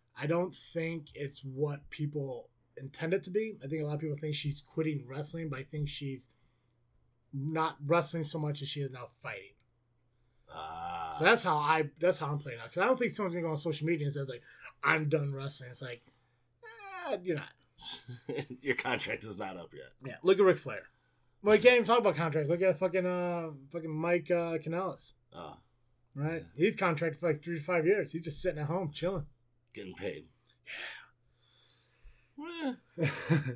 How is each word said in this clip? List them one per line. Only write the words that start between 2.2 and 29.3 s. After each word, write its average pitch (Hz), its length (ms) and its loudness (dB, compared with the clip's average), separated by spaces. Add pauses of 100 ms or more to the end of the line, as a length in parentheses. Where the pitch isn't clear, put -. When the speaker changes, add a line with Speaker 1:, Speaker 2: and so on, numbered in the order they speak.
Speaker 1:
intended 160 440 -2
to 190 60 -14
be. 214 340 -2
I 139 40 -8
think 156 140 -4
a 151 40 -2
lot 147 100 -2
of 147 60 -2
people 147 160 -4
think 151 180 -4
she's 143 260 -4
quitting 151 460 -2
wrestling, 151 420 -6
but 135 100 -6
I 135 40 -8
think 147 260 -4
she's 135 400 -8 (1040)
not 156 520 0
wrestling 165 380 2
so 156 160 -4
much 147 220 -4
as 135 80 -6
she 147 120 -4
is 135 100 -4
now 123 160 -12 (140)
fighting. 101 320 -10 (1000)
Speaker 2:
Ah. 82 640 -6
Speaker 1:
So 156 80 0
that's 226 180 8
how 165 140 2
I, 151 320 2 (100)
that's 180 180 4
how 156 100 -4
I'm 143 120 -2
playing 127 200 -10
out. 113 140 -14
'Cause 175 80 0
I 208 60 4
don't 254 100 4
think 240 140 0
someone's 180 240 -2
gonna 170 100 -2
go 160 60 0
on 151 60 0
social 147 280 -2
media 156 220 2
and 139 60 -2
says, 139 160 -4
like, 123 120 -10 (420)
"I'm 156 260 4
done 143 240 2
wrestling." 135 360 -6
It's 123 120 -12
like, 123 200 -8 (1120)
eh, 202 120 -2
you're 170 140 -2
not. 90 120 -10 (600)
Speaker 2:
<laughs> 127 520 -8
Your 135 140 0
contract - 480 -2
is 104 140 -8
not 95 200 -6
up 82 160 -14
yet. 65 180 -16 (120)
Speaker 1:
Yeah, 113 200 -10
look 185 160 6
at 208 40 8
Ric 185 140 8
Flair. 110 260 -8 (600)
Well, 214 120 8
you 220 60 8
can't 247 140 10
even 233 100 6
talk 233 140 6
about 202 160 6
contract. 151 340 0
Look 170 120 2
at 185 160 6
fucking, 180 280 2
uh, 175 460 0 (200)
fucking 160 240 -6
Mike, 170 340 2
uh, 170 280 2
Kanellis. 165 560 -4 (200)
Speaker 2:
Oh. 78 220 -12 (580)
Speaker 1:
Right? 156 280 -4
Speaker 2:
Yeah. - 240 0
Speaker 1:
He's - 100 6
contracted 165 460 2
for, 180 100 2
like, 151 100 -2
three 170 160 -4
to 147 60 -6
five 170 220 2
years. 190 260 4
He's 170 140 -6
just 147 160 -6
sitting 156 180 0
at 147 60 -2
home, 165 260 -2
chilling. 175 340 -2 (480)